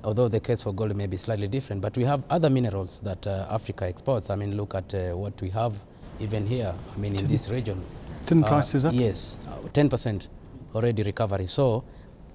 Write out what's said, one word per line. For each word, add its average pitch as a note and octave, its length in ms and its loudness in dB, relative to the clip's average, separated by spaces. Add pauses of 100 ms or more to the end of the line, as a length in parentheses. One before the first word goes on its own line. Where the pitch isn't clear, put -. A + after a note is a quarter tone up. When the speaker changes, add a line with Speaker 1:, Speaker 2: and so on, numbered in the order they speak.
Speaker 1:
although A2 260 4
the G#2+ 100 2
case A#2+ 240 0
for G2+ 100 -2
gold G#2 220 0
may G2+ 120 -2
be F#2 100 -2
slightly G#2 320 -2
different, G#2+ 320 -2
but G#2 160 -2
we A#2+ 80 2
have C#3 240 2
other D#3+ 200 4
minerals G#2 520 0
that, G2+ 260 -4
uh, F#2+ 240 -2
Africa G2 340 -4
exports. G2+ 440 -2
I G2+ 60 0
mean, G2+ 220 -2
look G#2 180 -4
at, F#2+ 200 -4
uh, F#2 160 -2
what G2+ 300 -6
we F#2 80 -2
have A2 260 0 (440)
even G#2 280 -2
here, A2 260 0 (220)
I - 20 -6
mean, G2+ 140 -2
in G2 80 0
Speaker 2:
Tin. G2 80 0
Speaker 1:
this - 220 2
region. G#2+ 340 -2 (420)
Speaker 2:
Tin E3 180 8
Speaker 1:
Uh, - 40 4
Speaker 2:
prices C#3 380 4
up? D#3+ 80 4
Speaker 1:
Yes, A#2 440 2 (100)
uh, - 240 -10
ten D3 160 6
percent A2+ 420 0 (440)
already A2 300 2
recovery. G2 420 0
So, B2 380 4 (520)